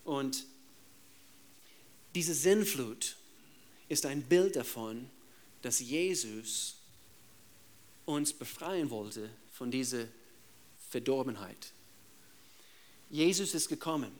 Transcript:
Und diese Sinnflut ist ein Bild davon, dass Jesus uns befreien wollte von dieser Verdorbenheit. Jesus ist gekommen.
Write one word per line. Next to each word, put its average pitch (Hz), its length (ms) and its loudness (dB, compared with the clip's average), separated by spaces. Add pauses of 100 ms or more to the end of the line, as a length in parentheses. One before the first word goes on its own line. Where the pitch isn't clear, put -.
Und 139 420 -2 (1700)
diese 170 180 2
Sinnflut 135 800 4 (720)
ist 151 180 0
ein 143 180 0
Bild 175 340 6
davon, 117 520 -6 (540)
dass 120 160 2
Jesus 123 960 -2 (1300)
uns 147 260 0
befreien 160 600 -4
wollte 110 400 -6 (200)
von 123 200 -6
dieser 123 340 -2 (840)
Verdorbenheit. 123 840 -2 (1400)
Jesus 175 460 4
ist 156 120 2
gekommen. 156 520 -2